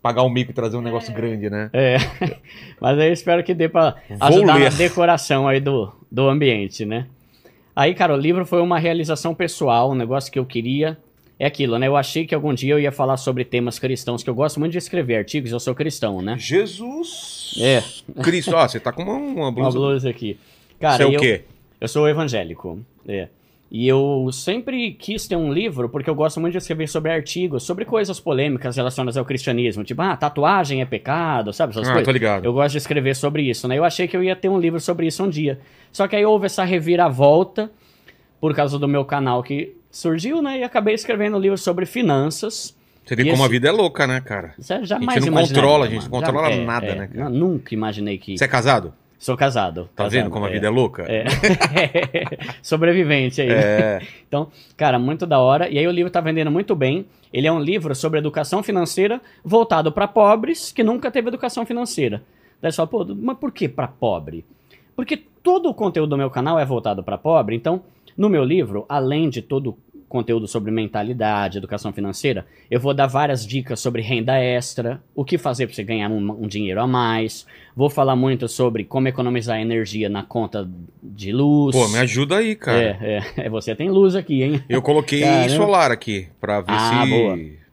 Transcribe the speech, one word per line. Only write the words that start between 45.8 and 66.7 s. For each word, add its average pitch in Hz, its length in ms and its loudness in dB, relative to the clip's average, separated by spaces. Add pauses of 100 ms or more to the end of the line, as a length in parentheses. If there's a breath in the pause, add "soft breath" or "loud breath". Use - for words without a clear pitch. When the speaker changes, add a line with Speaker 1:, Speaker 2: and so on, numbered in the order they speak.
Speaker 1:
a 113 40 0
gente 107 140 -4
Speaker 3:
mano. 67 100 -12
Speaker 1:
não 123 80 -2
controla 147 300 0
Speaker 3:
Jamais, 120 160 -2
Speaker 1:
nada, 117 200 -2
Speaker 3:
é, 92 100 -4
Speaker 1:
né, 98 100 -6
cara? 127 200 -8
Speaker 3:
eu 135 40 -6
nunca 151 440 0
imaginei 104 440 -4
que 98 180 -8
Speaker 1:
Você 110 80 0
é 131 40 -2
casado? 117 440 0 (260)
Speaker 3:
Sou 127 180 -4
casado, 104 460 -2 (120)
Speaker 1:
Tá 101 100 -2
Speaker 3:
casado, 101 80 -2
Speaker 1:
vendo 110 180 0
como 104 160 -6
a - 20 -2
Speaker 3:
é. 92 40 -4
Speaker 1:
vida 95 160 -2
é - 20 2
louca? 117 360 0
Speaker 3:
É. 110 180 -2
<laughs> 156 1400 0
Sobrevivente 156 800 2
aí, 127 60 2
né? 113 120 4
Speaker 1:
É. 104 400 2 (260 loud breath)
Speaker 3:
Então, 151 220 -2 (280 soft breath)
cara, 131 220 2
muito 156 280 -2
da 151 120 4
hora. 139 300 4
E 143 100 -2
aí 160 80 2
o 175 40 2
livro 175 200 0
tá 175 100 0
vendendo 156 300 0
muito 170 240 0
bem. 143 300 0 (280 soft breath)
Ele 135 140 0
é 160 60 4
um 165 80 0
livro 160 340 -2
sobre 156 240 -2
educação 151 440 -2
financeira 202 580 0 (240 soft breath)
voltado 165 480 2
pra 202 160 0
pobres 220 640 4
que 247 100 0
nunca 233 280 0
teve 240 180 -2
educação 240 380 -6
financeira. 165 560 -2 (400 soft breath)
Daí 160 100 -2
você - 40 -6
fala, 160 120 0
"Pô, 208 160 -2 (100)
mas 240 240 -4
por 285 140 -6
que 160 160 -4
pra 127 180 -4
pobre?" 82 580 -4 (520 soft breath)
Porque 277 200 -4 (260)
todo 349 260 4
o 247 60 -2
conteúdo 165 360 0
do 143 80 0
meu 139 120 0
canal 147 280 0
é 143 60 2
voltado 104 380 -2